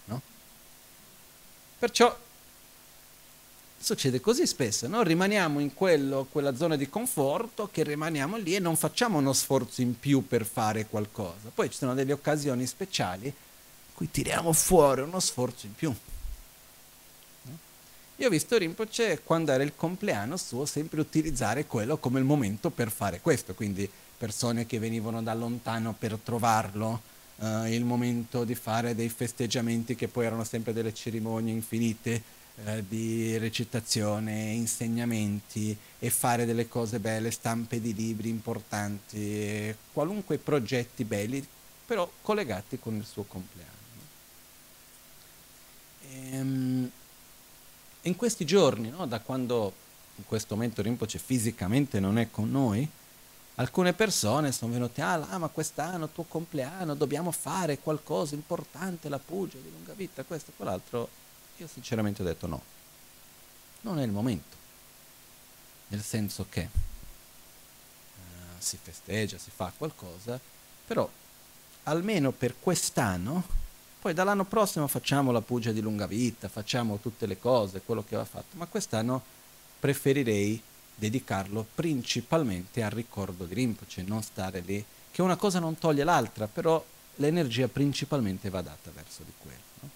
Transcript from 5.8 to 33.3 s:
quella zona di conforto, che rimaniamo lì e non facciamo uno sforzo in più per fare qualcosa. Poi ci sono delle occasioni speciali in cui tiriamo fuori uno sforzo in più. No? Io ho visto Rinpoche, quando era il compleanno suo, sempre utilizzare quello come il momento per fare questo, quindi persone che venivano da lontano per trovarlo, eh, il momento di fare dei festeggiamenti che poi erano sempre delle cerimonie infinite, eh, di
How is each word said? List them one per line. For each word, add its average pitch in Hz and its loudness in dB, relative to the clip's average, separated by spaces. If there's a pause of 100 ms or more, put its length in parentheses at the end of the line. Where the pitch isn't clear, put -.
quella 139 2
zona 156 2
di 139 0
conforto, 202 0
che 160 0
rimaniamo 151 0
lì 185 0
e 208 2
non 170 2
facciamo 190 2
uno 135 6
sforzo 131 2
in 120 2
più 139 4
per 113 2
fare 110 0
qualcosa. 107 -4
Poi 180 0
ci - -10
sono 127 0
delle 135 2
occasioni 143 0
speciali 110 -4
in 139 -6 (600)
cui 160 -4
tiriamo 165 0
fuori 143 8
uno 170 -4
sforzo 123 -2
in 104 -12
più. 160 0
No? - -12 (580)
Io 277 2
ho - 6
visto 180 4
Rinpoche, 202 0
quando 160 2
era 131 6
il 147 -2
compleanno 165 -2
suo, 131 -4
sempre 156 -2
utilizzare 143 0
quello 120 0
come 131 2
il 131 4
momento 123 2
per 113 -2
fare 92 -2
questo, 139 2
quindi 101 -2 (280)
persone 117 -2
che 113 -4
venivano 113 -2
da 110 -2
lontano 113 -2
per 110 -4
trovarlo, 110 2 (380)
eh, 110 0
il 120 2
momento 120 0
di 117 -2
fare 117 0
dei 117 0
festeggiamenti 117 -2
che 113 -4
poi 120 0
erano 113 0
sempre 113 -4
delle 110 0
cerimonie 113 -2
infinite, 113 -2 (260)
eh, 107 -4
di 113 0